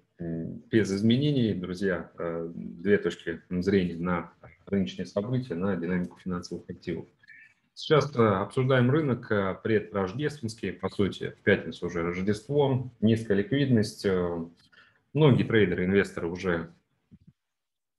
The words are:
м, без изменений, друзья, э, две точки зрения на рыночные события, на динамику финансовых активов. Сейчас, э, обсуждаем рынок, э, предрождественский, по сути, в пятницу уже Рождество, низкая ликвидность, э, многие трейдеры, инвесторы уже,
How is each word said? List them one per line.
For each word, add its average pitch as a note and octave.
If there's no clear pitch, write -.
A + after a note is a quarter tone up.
м, E2
без G2
изменений, A#2
друзья, F2+
э, E2+
две F2+
точки -
зрения F2+
на E2+
рыночные F#2
события, A#2+
на F#2+
динамику F2
финансовых F2
активов. -
Сейчас, -
э, A#2+
обсуждаем B2
рынок, C#3+
э, F#2+
предрождественский, G#2
по -
сути, -
в -
пятницу F2+
уже E2+
Рождество, G#2
низкая G#2+
ликвидность, B2
э, F2+
многие C#3
трейдеры, F#2
инвесторы F2+
уже, F2